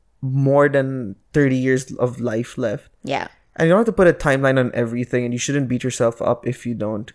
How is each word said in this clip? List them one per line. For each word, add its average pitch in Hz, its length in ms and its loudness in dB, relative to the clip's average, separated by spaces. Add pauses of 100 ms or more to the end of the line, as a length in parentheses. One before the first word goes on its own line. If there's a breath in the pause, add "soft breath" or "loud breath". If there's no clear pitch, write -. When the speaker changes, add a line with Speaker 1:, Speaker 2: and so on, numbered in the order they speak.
(200)
Speaker 1:
more 139 480 2
than 131 480 -2 (160)
thirty 139 240 4
years 131 400 0
of 123 240 -2
life 117 380 -4
left. 123 320 -4 (140)
Speaker 2:
Yeah. 120 240 -6 (280)
Speaker 1:
And 165 120 2
you - 20 4
don't 185 80 6
have 226 80 2
to 220 60 0
put 185 160 6
a 160 40 8
timeline 135 460 2
on 123 160 0
everything, 120 500 -2
and 120 80 -4
you 123 60 -4
shouldn't 139 300 -2
beat 123 160 -2
yourself 117 360 -2
up - 260 -2
if 127 200 -6
you 120 80 -4
don't 107 400 -6